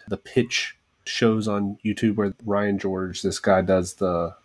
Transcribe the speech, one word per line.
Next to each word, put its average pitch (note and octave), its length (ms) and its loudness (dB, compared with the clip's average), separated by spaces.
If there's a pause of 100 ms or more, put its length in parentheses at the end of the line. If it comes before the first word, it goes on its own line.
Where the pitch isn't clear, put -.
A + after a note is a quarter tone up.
the G#2+ 100 -4
pitch - 580 -2 (280)
shows A2 440 2
on G2+ 360 -2
YouTube G#2+ 320 0
where G2+ 180 0 (100)
Ryan G2+ 340 0
George, F#2 440 -4
this F#2 180 -2
guy F#2+ 220 4
does F2+ 320 2
the E2+ 400 -2 (100)